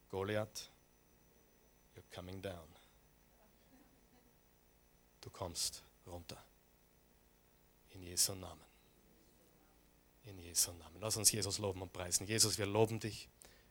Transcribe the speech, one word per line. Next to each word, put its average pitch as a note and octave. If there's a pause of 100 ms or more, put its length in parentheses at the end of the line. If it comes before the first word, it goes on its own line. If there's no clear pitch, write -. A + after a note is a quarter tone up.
Goliath, G#2+ (1300)
you're -
coming F#2
down. F2 (2500)
Du -
kommst - (220)
runter. E2+ (1500)
In F#2+
Jesu F2+
Namen. E2+ (1600)
In G2
Jesu E2+
Namen. E2+
Lass A2
uns G#2
Jesus G2+
loben F#2+
und F#2
preisen. F2+
Jesus, G#2+
wir G#2+
loben G#2+
dich, - (440)